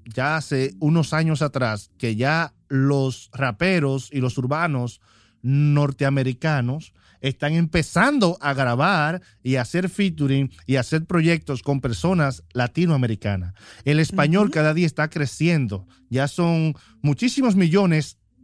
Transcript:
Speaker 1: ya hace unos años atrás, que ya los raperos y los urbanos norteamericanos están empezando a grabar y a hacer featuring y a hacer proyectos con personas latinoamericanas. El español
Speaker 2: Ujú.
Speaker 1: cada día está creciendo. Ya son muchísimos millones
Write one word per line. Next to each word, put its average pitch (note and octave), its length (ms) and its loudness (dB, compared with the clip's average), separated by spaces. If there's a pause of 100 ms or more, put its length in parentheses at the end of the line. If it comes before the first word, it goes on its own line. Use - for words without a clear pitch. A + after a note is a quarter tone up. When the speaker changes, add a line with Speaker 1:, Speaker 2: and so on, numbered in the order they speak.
Speaker 1:
ya C3+ 320 -2
hace C3+ 420 -2
unos D#3 320 2
años D#3 300 0
atrás, A#2+ 560 -2
que A2+ 180 -2
ya D3 380 0 (160)
los C3+ 640 0
raperos C3+ 800 0
y C#3 80 -4
los B2 160 -2
urbanos C3+ 640 -2 (760)
norteamericanos C#3 1160 -2 (280)
están C#3+ 320 -2
empezando F3 840 2
a C#3+ 140 -2
grabar D3+ 680 0 (220)
y C3 120 0
a B2+ 60 0
hacer F3 280 -2
featuring D3 600 0 (160)
y C3+ 80 0
a C3 60 2
hacer D#3+ 240 -2
proyectos D#3+ 580 0
con C#3 180 -2
personas C#3+ 640 0 (100)
latinoamericanas. A#2+ 1000 0 (300)
El D3 160 2
español D#3+ 480 2
Speaker 2:
Ujú. - 60 -4
Speaker 1:
cada D#3 200 2
día E3+ 120 2
está D3+ 240 -2
creciendo. C#3+ 800 -2 (220)
Ya C3 180 0
son E3 460 0 (280)
muchísimos A#3 540 0
millones F3 600 2 (260)